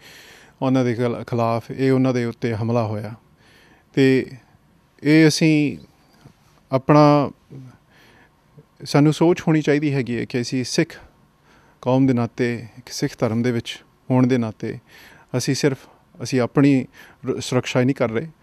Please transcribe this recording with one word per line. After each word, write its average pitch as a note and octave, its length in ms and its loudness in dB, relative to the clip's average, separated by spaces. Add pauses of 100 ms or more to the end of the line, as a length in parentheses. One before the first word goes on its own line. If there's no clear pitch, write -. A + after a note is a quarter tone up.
(640)
ਉਹਨਾਂ C3 220 0
ਦੇ B2 100 -2
ਖਿਲ-, A#2+ 300 -4
ਖਿਲਾਫ A#2 460 -2
ਇਹ C3+ 220 0
ਉਹਨਾਂ C3 220 2
ਦੇ A#2+ 100 -2
ਉੱਤੇ A#2 300 -6
ਹਮਲਾ A2+ 320 -2
ਹੋਇਆ। G#2+ 280 -8 (800)
ਤੇ C3 320 4 (760)
ਇਹ D#3 260 6
ਅਸੀਂ D3 500 2 (960)
ਆਪਣਾ, D3 580 4 (1500)
ਸਾਨੂੰ D3 280 2
ਸੋਚ E3+ 280 2
ਹੋਣੀ D#3 220 0
ਚਾਹੀਦੀ D3 320 0
ਹੈਗੀ A#2+ 240 -4
ਹੈ A#2+ 60 -6
ਕਿ B2 160 -4
ਅਸੀਂ B2 240 -4
ਸਿੱਖ - 320 -4 (840)
ਕੌਮ C3 260 2
ਦੇ C3 60 2
ਨਾਤੇ, A#2+ 520 -4 (140)
ਇੱਕ - 100 -20
ਸਿੱਖ - 300 -8
ਧਰਮ A#2 240 -2
ਦੇ B2 100 -2
ਵਿੱਚ - 320 -8 (260)
ਹੋਣ B2+ 160 4
ਦੇ B2 120 0
ਨਾਤੇ A2 400 -8 (580)
ਅਸੀਂ C3 180 -2
ਸਿਰਫ, C3+ 240 -2 (440)
ਅਸੀਂ B2 180 -2
ਆਪਣੀ C#3 460 2 (400)
ਰ-, C3 140 -6
ਸੁਰੱਖਿਆ B2+ 400 -2
ਹੀ B2+ 60 2
ਨਹੀਂ C#3 100 0
ਕਰ A#2+ 140 -2
ਰਹੇ, A#2 160 -6 (160)